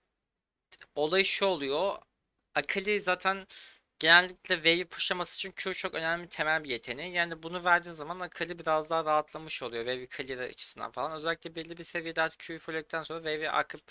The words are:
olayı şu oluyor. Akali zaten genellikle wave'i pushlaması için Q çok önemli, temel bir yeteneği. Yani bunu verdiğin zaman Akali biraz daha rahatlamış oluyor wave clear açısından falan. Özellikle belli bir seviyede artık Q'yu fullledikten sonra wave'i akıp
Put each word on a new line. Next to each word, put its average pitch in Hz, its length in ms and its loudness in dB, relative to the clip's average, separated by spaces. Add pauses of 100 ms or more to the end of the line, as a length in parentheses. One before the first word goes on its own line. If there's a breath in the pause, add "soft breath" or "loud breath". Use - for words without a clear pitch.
(960)
olayı 170 300 4
şu - 200 2
oluyor. 160 520 2 (580)
Akali 196 440 0
zaten 190 480 0 (520 loud breath)
genellikle 180 560 6
wave'i 165 300 4
pushlaması - 500 -4
için 190 160 -6
Q - 220 -4
çok - 200 -4
önemli, 165 360 -2
temel 156 340 2
bir 143 60 -6
yeteneği. 131 440 -4
Yani 170 300 0
bunu 170 200 -6
verdiğin 175 300 4
zaman 160 260 -8
Akali 175 400 -6
biraz 156 300 2
daha 165 160 2
rahatlamış 151 580 0
oluyor 117 220 -4
wave 127 420 -6
clear 127 220 -6
açısından 117 420 -8
falan. 135 200 -4
Özellikle 160 440 -4
belli 165 220 -10
bir 170 60 -12
seviyede 165 380 -4
artık 160 180 0
Q'yu 160 200 -10
fullledikten 160 440 -6
sonra 165 160 -8
wave'i 156 300 -2
akıp 147 400 -2